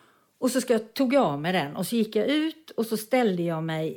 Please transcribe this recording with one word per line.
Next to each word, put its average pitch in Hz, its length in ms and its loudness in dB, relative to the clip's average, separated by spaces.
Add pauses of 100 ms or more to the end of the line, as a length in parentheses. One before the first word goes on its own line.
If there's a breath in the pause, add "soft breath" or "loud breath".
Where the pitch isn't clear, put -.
(380 loud breath)
Och 254 140 0
så 254 100 0
ska - 120 2
jag, 220 200 -2
tog 262 200 0
jag 269 120 6
av 143 160 0
mig 175 120 -2
den 151 220 0
och 180 120 -4
så 233 80 -4
gick 220 200 0
jag 214 120 2
ut 311 440 -2
och 226 140 -2
så 220 120 -4
ställde 214 460 0
jag 165 200 -2
mig 160 340 -2